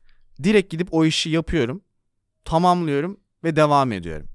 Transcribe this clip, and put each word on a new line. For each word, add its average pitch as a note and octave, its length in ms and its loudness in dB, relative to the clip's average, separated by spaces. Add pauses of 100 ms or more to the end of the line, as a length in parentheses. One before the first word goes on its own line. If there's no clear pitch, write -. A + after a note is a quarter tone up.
(440)
direkt G3 280 2
gidip E3+ 200 -4
o D#3+ 140 2
işi D#3+ 240 -2
yapıyorum, D#3 520 -2 (640)
tamamlıyorum E3+ 760 0 (240)
ve D#3+ 120 -2
devam C#3+ 360 2
ediyorum. E2 440 -8